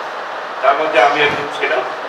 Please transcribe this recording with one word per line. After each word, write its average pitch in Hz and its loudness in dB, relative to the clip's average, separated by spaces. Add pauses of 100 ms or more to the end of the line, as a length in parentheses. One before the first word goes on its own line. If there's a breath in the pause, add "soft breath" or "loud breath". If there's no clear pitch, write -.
(600)
তার 135 4
মধ্যে 156 2
আমি - 4
একজন - 0 (120)
ছিলাম। - 0 (300)